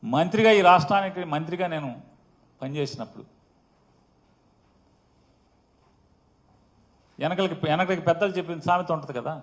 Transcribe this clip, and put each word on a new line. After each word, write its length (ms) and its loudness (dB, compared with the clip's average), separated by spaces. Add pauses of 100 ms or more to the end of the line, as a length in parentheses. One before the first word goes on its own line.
మంత్రిగా, 540 2
ఈ 100 4
రాష్ట్రానికి 540 4 (120)
మంత్రిగా 400 -4
నేను 160 -6 (720)
పనిచేసినప్పుడు 600 -8 (4000)
వెనకలకి, 360 -2 (120)
వెనకలకి 400 0
పెద్దలు 300 0
చెప్పిన 280 -8
సామెత 300 0
ఉంటది 220 -8
కదా 240 -8